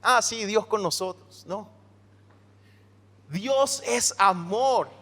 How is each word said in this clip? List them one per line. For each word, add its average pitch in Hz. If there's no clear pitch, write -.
Ah, 240
sí, 226
Dios 208
con 214
nosotros. -
No. 185
Dios 269
es 240
amor. 196